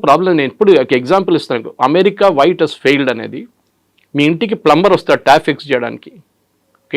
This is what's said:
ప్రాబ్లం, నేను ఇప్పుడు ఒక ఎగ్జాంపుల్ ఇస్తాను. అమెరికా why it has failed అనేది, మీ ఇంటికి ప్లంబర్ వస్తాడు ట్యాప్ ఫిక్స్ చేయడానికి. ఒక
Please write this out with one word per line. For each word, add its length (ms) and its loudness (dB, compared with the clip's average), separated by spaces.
ప్రాబ్లం, 340 2
నేను 140 -2
ఇప్పుడు 180 2
ఒక 180 -2
ఎగ్జాంపుల్ 400 0
ఇస్తాను. 320 -8
అమెరికా 380 0
why 160 4
it 120 -4
has 80 -10
failed 300 0
అనేది, 260 -12
మీ 160 0
ఇంటికి 240 -4
ప్లంబర్ 320 2
వస్తాడు 300 -2
ట్యాప్ 220 2
ఫిక్స్ 220 -8
చేయడానికి. 400 -6
ఒక 120 -12